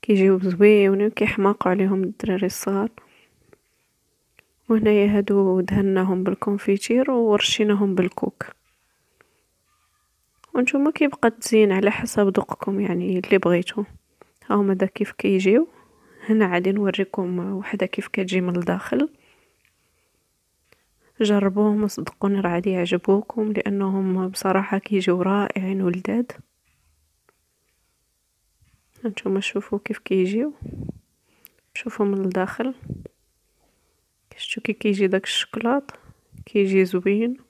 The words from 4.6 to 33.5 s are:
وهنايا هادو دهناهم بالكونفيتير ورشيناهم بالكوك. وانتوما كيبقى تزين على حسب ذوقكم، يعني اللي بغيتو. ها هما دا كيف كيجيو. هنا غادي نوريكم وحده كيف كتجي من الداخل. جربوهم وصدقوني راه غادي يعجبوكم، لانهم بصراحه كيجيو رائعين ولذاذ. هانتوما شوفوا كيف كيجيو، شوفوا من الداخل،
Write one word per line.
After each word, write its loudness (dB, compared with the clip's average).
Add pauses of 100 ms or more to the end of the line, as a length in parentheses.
وهنايا 4
هادو 2
دهناهم 0
بالكونفيتير 0
ورشيناهم 2
بالكوك. -4 (2000)
وانتوما 2
كيبقى 0
تزين 4
على 2
حسب 0 (100)
ذوقكم، -4
يعني -2
اللي 2
بغيتو. 0 (680)
ها 0
هما 2
دا 0
كيف -6
كيجيو. 2 (600)
هنا 2
غادي 0
نوريكم -2
وحده -6
كيف -10
كتجي -2
من -2
الداخل. -2 (2000)
جربوهم 2
وصدقوني -4
راه -2
غادي -2
يعجبوكم، -2
لانهم -2
بصراحه -2
كيجيو 0
رائعين 0
ولذاذ. -2 (2750)
هانتوما -4
شوفوا -6
كيف -6
كيجيو، -2 (1200)
شوفوا -4
من -2
الداخل، -4 (1600)